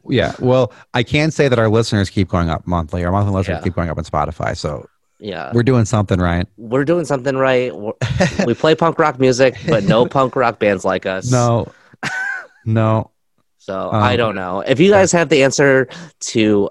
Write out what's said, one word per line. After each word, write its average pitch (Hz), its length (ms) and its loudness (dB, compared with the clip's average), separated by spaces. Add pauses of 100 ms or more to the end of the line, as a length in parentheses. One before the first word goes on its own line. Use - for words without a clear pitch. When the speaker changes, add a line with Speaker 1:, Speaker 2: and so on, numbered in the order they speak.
Speaker 1:
Yeah. 110 300 0
Well, 123 340 0 (220)
I 123 80 2
can 151 300 0
say 143 160 2
that 123 100 0
our 113 100 4
listeners 107 420 0
keep 95 180 -2
going 85 200 0
up 78 180 -4
monthly. 87 380 -4
Our 87 60 -2
monthly 101 240 0
listeners 92 240 -2
Speaker 2:
Yeah. - 60 -8
Speaker 1:
keep 87 100 -4
going 85 160 -4
up 76 80 -8
on 80 60 -6
Spotify. - 520 -4
So 73 300 -8 (320)
Speaker 2:
Yeah. 85 340 -10
Speaker 1:
we're 117 120 2
doing 123 200 2
something 101 360 0
right. 87 260 0 (100)
Speaker 2:
We're 120 280 -4
doing 165 200 0
something 131 320 -2
right. 127 380 0
We're, 104 180 -10 (280)
Speaker 1:
<laughs> 180 260 -2
Speaker 2:
we 120 80 0
play 156 220 2
punk 165 240 0
rock 151 180 0
music, 131 380 2 (120)
but 113 160 2
no 110 220 4
Speaker 1:
<laughs> 147 120 -2
Speaker 2:
punk 131 180 0
rock 117 240 0
bands 101 240 0
like 95 220 -2
us. 95 240 -4
Speaker 1:
No. 120 420 0 (300)
Speaker 2:
<laughs> - 40 -6 (580)
Speaker 1:
No. 110 460 0 (480)
Speaker 2:
So, 95 340 -8
Speaker 1:
Um, 107 100 2
Speaker 2:
I 123 140 2
don't 113 200 0
know. 92 240 -6
If 127 180 0
you 190 120 6
Speaker 1:
yeah. 202 80 6
Speaker 2:
guys 190 140 4
have 170 160 2
the 135 140 4
answer 135 460 2 (320)
to 107 500 2